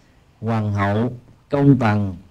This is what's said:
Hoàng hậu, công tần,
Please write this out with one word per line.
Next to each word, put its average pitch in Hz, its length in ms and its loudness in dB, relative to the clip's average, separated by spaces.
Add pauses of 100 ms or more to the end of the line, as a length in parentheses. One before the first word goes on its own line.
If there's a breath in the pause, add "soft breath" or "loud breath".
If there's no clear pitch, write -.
(420)
Hoàng 107 320 -2
hậu, 104 380 -2 (380)
công 139 280 4
tần, 104 380 0 (160)